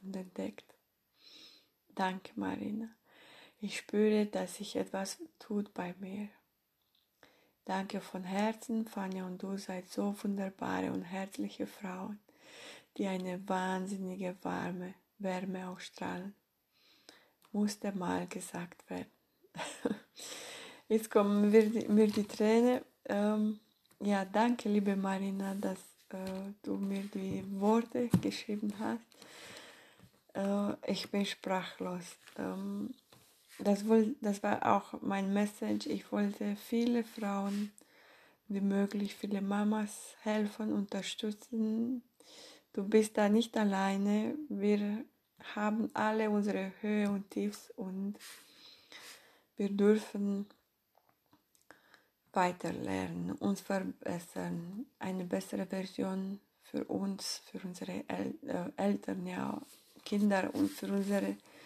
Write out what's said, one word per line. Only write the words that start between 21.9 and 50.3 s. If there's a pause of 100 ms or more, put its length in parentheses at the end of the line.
die
Träne. (220)
Ähm, (420)
ja,
danke,
liebe
Marina,
dass, (300)
äh, (120)
du
mir
die (160)
Worte (120)
geschrieben
hast. (1300)
Äh,
ich
bin
sprachlos. (200)
Ähm, (640)
das
woll-,
das
war
auch
mein
Message.
Ich
wollte
viele
Frauen (760)
wie
möglich,
viele
Mamas
helfen,
unterstützen. (680)
Du
bist
da
nicht
alleine. (140)
Wir (500)
haben
alle
unsere (100)
Höhe
und
Tiefs
und (1400)
wir
dürfen (1900)